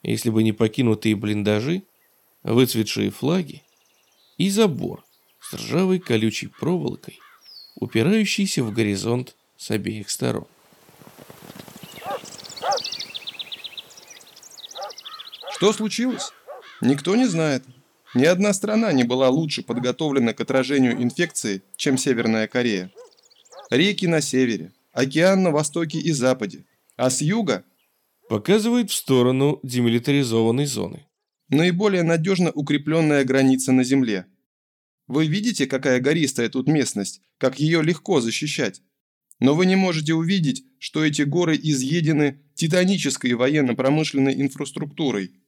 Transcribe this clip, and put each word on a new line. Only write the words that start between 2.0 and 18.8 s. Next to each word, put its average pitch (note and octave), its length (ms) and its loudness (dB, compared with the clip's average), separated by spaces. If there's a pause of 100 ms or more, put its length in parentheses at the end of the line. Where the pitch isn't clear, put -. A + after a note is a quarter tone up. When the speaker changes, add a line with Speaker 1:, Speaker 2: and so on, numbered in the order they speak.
Speaker 1:
выцветшие G#2+ 680 0
флаги D3+ 520 -4 (760)
и F#3+ 100 0
забор F#3+ 560 0 (360)
с - 120 -16
ржавой F3 460 0
колючей A2+ 480 -2
проволокой, - 720 -6 (560)
упирающийся F#3+ 920 0
в G#2+ 80 -4
горизонт A2 640 -2 (220)
с - 120 -16
обеих G#2+ 380 -6
сторон. - 380 -4 (4000)
Speaker 2:
Что G#3 240 0
случилось? A3+ 580 -6 (480)
Никто C#3+ 340 0
не B3 120 2
знает. D#3+ 360 -2 (520)
Ни B2 100 4
одна F#3+ 300 4
страна G#3+ 400 0